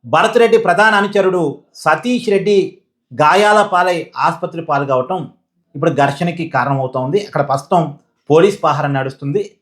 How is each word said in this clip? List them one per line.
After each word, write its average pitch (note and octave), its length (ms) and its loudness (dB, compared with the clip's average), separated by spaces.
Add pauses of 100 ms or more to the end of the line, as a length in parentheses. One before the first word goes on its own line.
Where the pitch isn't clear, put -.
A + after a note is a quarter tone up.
భరత్ F#3+ 320 2
రెడ్డి A3+ 200 4
ప్రధాన G#3+ 360 2
అనుచరుడు F#3+ 640 0 (160)
సతీష్ A3+ 540 -2
రెడ్డి G3 500 0 (440)
గాయాల G3+ 500 4
పాలై F3+ 440 0
ఆసుపత్రి E3 460 -4
పాలు C#3+ 220 -2
కావటం C3+ 460 -4 (440)
ఇప్పుడు D3+ 160 0
ఘర్షణకి D#3+ 580 -2
కారణమవుతోంది. C3+ 800 -2
అక్కడ C#3+ 220 -2
ప్రస్తుతం C#3+ 500 -2 (320)
పోలీస్ F3+ 340 4
పహారా D3 240 0
నడుస్తుంది. C#3 720 -6